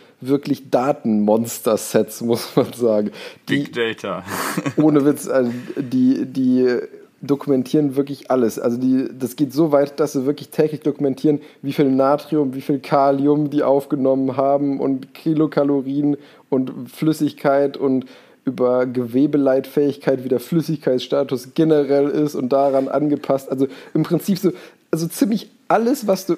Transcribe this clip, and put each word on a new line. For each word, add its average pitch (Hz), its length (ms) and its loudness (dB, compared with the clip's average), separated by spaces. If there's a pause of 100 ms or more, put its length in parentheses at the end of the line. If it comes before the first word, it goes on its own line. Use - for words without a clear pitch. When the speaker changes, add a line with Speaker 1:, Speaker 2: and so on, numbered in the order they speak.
(220)
Speaker 1:
wirklich 139 480 -2
Datenmonster-Sets, 113 1500 0
<laughs> 120 40 -6
muss 117 320 -2
man 127 160 2
sagen. 107 380 0 (360)
Die 139 160 -2
Speaker 2:
Big - 100 -12
Data. 107 500 -6 (280)
<laughs> - 260 -6
Speaker 1:
ohne 151 280 4
Witz, 143 240 0
also 127 220 2 (260)
die, 127 480 2
die 127 520 2 (460)
dokumentieren 139 720 0
wirklich 139 360 -4
alles. 120 260 2
Also 120 200 -2
die, 131 380 0
das 131 200 -6
geht 135 180 -2
so 156 180 2
weit, 143 280 2
dass 147 140 0
sie 131 120 -2
wirklich 147 240 -4
täglich 151 320 0
dokumentieren, 147 580 0 (220)
wie 139 120 -6
viel 139 180 2
Natrium, 135 640 0
wie 135 60 -8
viel 139 180 -2
Kalium 143 720 2
die 143 100 0
aufgenommen 135 760 0
haben 139 420 0
und 135 340 -4
Kilokalorien 147 1040 0 (320)
und 131 220 0 (200)
Flüssigkeit 143 840 0
und 131 280 0 (380)
über 127 440 0
Gewebeleitfähigkeit, 135 1400 0
wie 131 60 -8
der 123 100 2
Flüssigkeitsstatus 139 1120 -2
generell 143 560 2
ist 151 240 0
und 131 160 -4
daran 135 380 2
angepasst. 143 640 -2
Also 135 160 0 (260)
im 156 80 0
Prinzip 175 380 -2
so, 175 120 0 (380)
also 165 180 -2
ziemlich - 440 -4 (160)
alles, 233 400 0
was 190 180 0
du 175 120 0